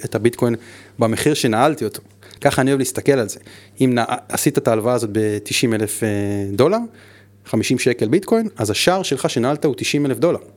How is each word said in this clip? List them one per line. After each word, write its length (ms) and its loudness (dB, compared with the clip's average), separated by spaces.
את 100 -8
הביטקוין 400 0
במחיר 360 2
שנעלתי 500 2
אותו. 180 -8
ככה 220 2
אני 80 2
אוהב 80 2
להסתכל 340 0
על 160 2
זה. 100 -10
אם 140 4
נע-, 100 2
עשית 300 0
את 100 0
ההלוואה 260 2
הזאת 180 -2
בתשעים 640 0
אלף, 280 -4
אה, 60 0
דולר, 260 2
חמישים 320 0
שקל 300 0
ביטקוין, 480 0
אז 140 -2
השער 320 2
שלך 280 -2
שנעלת 340 0
הוא 140 2
תשעים 280 0
אלף 120 -2
דולר. 200 2